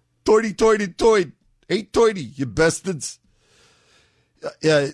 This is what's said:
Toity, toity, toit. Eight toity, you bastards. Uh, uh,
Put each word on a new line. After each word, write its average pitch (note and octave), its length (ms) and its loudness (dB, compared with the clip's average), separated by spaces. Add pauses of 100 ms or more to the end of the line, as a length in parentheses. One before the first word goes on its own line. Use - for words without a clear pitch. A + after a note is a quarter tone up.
(260)
Toity, G#3+ 280 2
toity, G#3+ 360 0
toit. G3+ 400 2 (400)
Eight G3+ 240 -4
toity, A3 280 2 (140)
you C3+ 100 -6
bastards. D#3 720 -2 (1300)
Uh, - 260 -4
uh, C#3+ 240 2